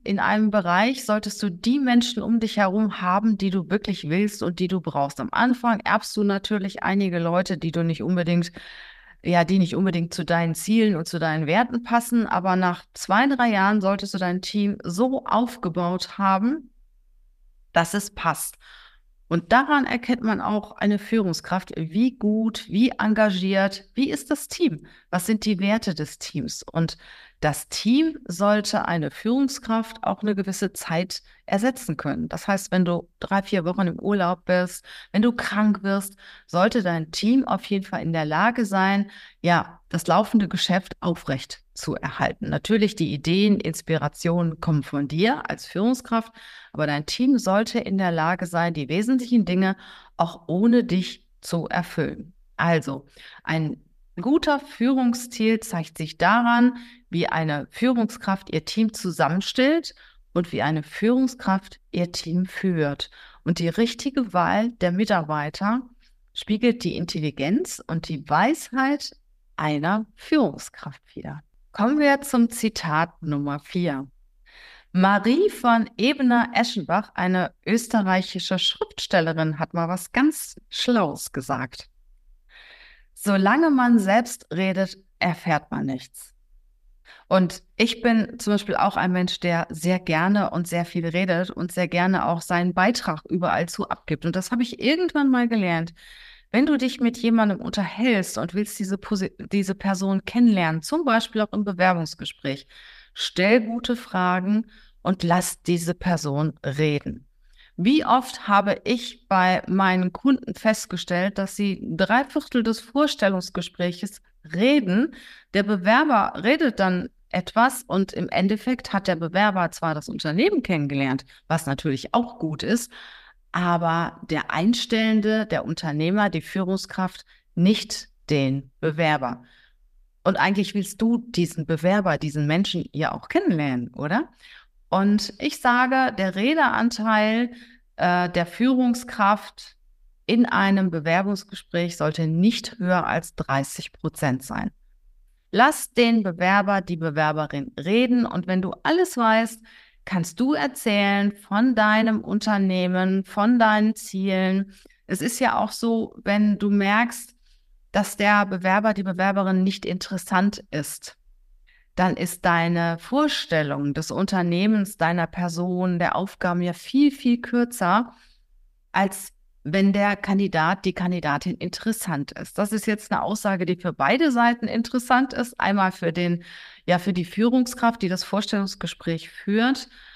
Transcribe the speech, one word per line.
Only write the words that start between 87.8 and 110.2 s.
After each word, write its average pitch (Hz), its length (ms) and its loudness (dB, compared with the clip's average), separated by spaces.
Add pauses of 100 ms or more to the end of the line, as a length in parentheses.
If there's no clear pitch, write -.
bin 233 380 0
zum 208 140 0
Beispiel 202 220 0
auch 196 200 2
ein 180 160 0
Mensch, 180 280 -2
der 170 300 0
sehr 175 300 0
gerne 180 520 2
und 170 160 -4
sehr 170 180 -2
viel 170 200 -4
redet 180 440 0
und - 220 -8
sehr 180 160 -2
gerne 175 400 0
auch 165 140 -2
seinen 175 320 0
Beitrag 185 560 0
überall 170 380 0
zu - 220 -8
abgibt. - 360 -6
Und 170 100 -2
das 185 160 -4
habe 240 120 0
ich - 160 -6
irgendwann 302 500 2
mal 247 180 4
gelernt. 175 460 0 (580)
Wenn 247 140 4
du 302 120 2
dich 254 240 -2
mit 240 160 0
jemandem 220 420 2
unterhältst 202 800 0
und 170 160 -6
willst 202 260 -4
diese 190 180 -4
Posi-, - 360 -4 (180)
diese 196 240 0
Person 196 480 -2
kennenlernen, 185 580 2
zum 320 220 -2
Beispiel 226 380 0
auch 214 100 -2
im 208 140 -2
Bewerbungsgespräch, 175 1040 -2 (460)
stell 202 520 2
gute 233 320 -4
Fragen 185 720 0 (340)
und 185 220 -2
lass 175 380 0
diese 170 320 0
Person 151 600 -2 (100)
reden. 147 640 -2 (480)
Wie 262 300 2
oft 247 420 0
habe 202 380 2
ich - 420 -4
bei 185 400 2
meinen 185 460 2
Kunden - 420 0